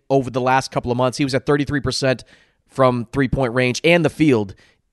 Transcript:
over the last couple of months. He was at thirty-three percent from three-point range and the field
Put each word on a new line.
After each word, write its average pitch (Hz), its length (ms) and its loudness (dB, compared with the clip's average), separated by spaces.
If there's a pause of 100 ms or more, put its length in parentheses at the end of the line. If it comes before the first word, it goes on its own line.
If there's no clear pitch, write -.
(100)
over 135 200 0
the 127 100 -4
last 127 300 0
couple 120 200 -4
of 120 60 -2
months. 127 200 0
He 147 80 -2
was 135 100 -2
at 123 120 -4
thirty-three 147 340 0
percent 127 440 -2 (440)
from 123 440 0
three-point 131 420 -2
range 127 300 0
and 170 200 4
the 147 60 0
field 113 440 2 (380)